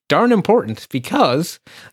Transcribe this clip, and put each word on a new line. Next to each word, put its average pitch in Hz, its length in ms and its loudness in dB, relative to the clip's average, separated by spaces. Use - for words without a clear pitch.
darn 214 220 2
important 196 580 0
because 156 720 -2